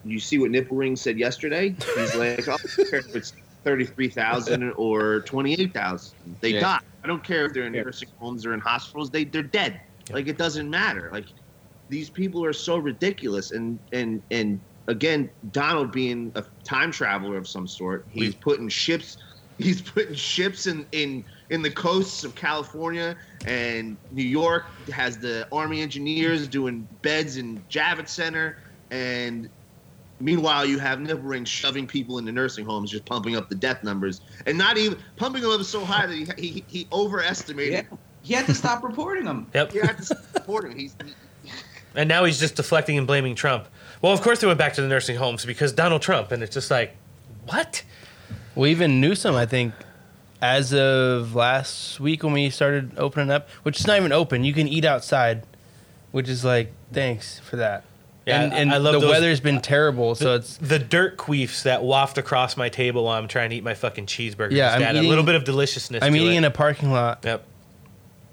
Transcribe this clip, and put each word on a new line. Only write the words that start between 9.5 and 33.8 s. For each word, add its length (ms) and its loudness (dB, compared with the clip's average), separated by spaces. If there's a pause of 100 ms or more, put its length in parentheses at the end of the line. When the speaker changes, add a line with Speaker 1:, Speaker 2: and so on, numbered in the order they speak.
Speaker 3:
Yeah. 80 -10
Speaker 1:
Like, 120 -4
it 80 -6
doesn't 320 -4
matter. 440 -2
Like, 140 -8 (600)
these 220 -8
people 340 -4
are 80 0
so 240 -2
ridiculous. 760 -4
And, 280 -6 (140)
and, 280 -4 (100)
and 300 -2 (280)
again, 420 0 (220)
Donald 400 0
being 420 -4
a 100 -6 (200)
time 260 -2
traveler 480 -4
of 100 -8
some 180 -8
sort, 440 -8
he's 100 -8 (140)
Speaker 3:
We've 60 -20
Speaker 1:
putting 280 -2
ships, 500 -4 (400)
he's 240 0
putting 320 -4
ships 520 -4
in, 260 -4
in, 320 -4 (260)
in 120 -2
the 80 -2
coasts 540 -2
of 100 -12
California, 800 -4 (300)
and 500 -4 (160)
New 100 -4
York 440 2 (260)
has 260 -4
the 320 -6
Army 300 -4
engineers 640 -2
doing 400 -4 (160)
beds 360 -2
in 320 -10
Javits 400 -2
Center, 480 -4 (320)
and 580 -6 (720)
meanwhile 460 2
you 120 2
have 220 -2
Nipple 220 -4
Ring 240 -6
shoving 400 -4
people 320 -6
into 140 -6
nursing 340 -4
homes, 240 -6
just 160 -10
pumping 280 -4
up 140 -4
the 60 -6
death 280 -2